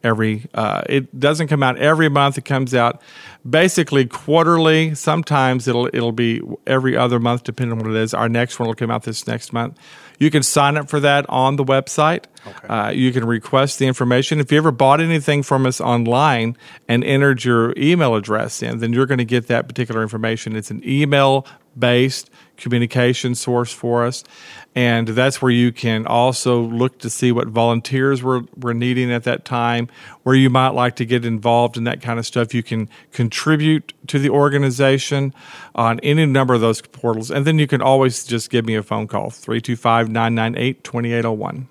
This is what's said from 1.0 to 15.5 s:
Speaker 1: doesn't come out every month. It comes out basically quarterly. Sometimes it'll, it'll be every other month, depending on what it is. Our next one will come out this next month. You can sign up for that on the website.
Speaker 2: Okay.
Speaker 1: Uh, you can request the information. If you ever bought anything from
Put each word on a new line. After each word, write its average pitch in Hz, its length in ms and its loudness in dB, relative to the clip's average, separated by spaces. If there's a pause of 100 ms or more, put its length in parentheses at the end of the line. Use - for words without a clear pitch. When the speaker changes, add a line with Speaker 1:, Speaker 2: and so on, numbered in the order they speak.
Speaker 1:
doesn't 151 300 0
come 147 120 2
out 127 160 2
every 156 300 2
month. 139 300 2
It 135 80 -10
comes 131 280 -2
out 117 280 0 (460)
basically 156 580 2
quarterly. 160 920 2
Sometimes 135 720 0
it'll, 120 200 0
it'll 117 260 -2
be 117 280 -2 (240)
every 131 300 0
other 123 240 2
month, 120 240 0
depending 117 340 -6
on 110 80 -6
what 110 80 -4
it 110 80 0
is. 110 120 -4
Our 117 160 -2
next 120 300 -2
one 120 100 -2
will 113 60 -6
come 117 160 -4
out 110 120 -4
this - 240 -10
next 117 240 -8
month. 117 260 -6 (400)
You 147 140 2
can 151 120 4
sign 143 340 2
up 147 120 -6
for 147 120 -2
that 143 280 2
on 131 280 2
the 139 80 0
website. 143 600 0 (220)
Speaker 2:
Okay. - 220 -18
Speaker 1:
Uh, 107 220 -2
you 127 200 2
can 120 140 -2
request 131 540 0
the 135 80 2
information. 127 520 0
If 143 140 0
you 147 40 6
ever 156 140 4
bought 139 300 4
anything 151 420 0
from 131 220 0